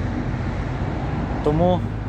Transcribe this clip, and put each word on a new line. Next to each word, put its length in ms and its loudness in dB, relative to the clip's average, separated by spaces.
Тому 360 4